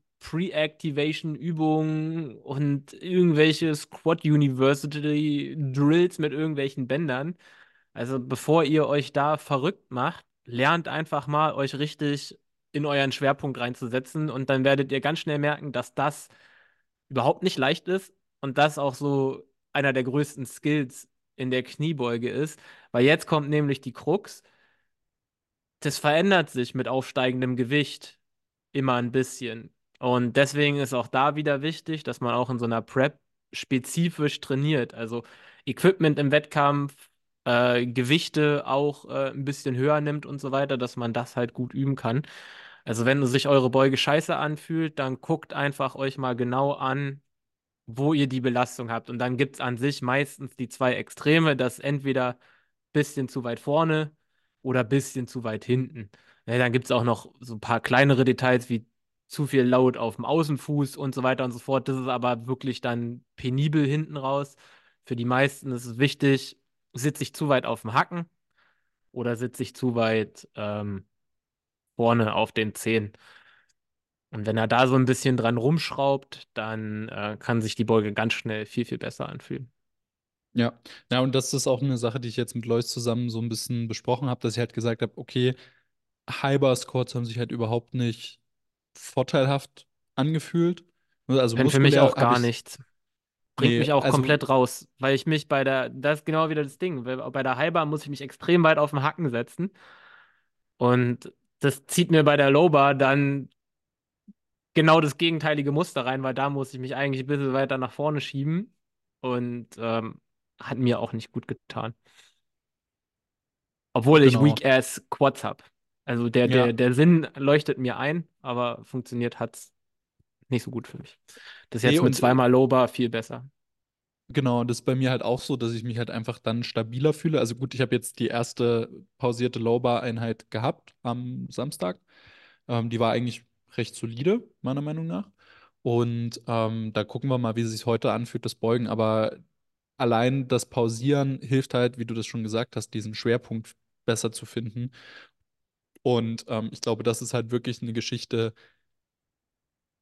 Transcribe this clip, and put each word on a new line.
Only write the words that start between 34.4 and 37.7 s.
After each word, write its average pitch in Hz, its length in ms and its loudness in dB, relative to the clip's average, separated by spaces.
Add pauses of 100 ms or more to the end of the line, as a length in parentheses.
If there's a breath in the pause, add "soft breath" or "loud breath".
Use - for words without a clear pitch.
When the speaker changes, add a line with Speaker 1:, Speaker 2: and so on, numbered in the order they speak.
Speaker 1:
trainiert, 139 520 -2
also 113 300 -8 (420 loud breath)
Equipment 160 540 2
im 143 120 2
Wettkampf, 143 800 0 (360)
äh, 123 420 4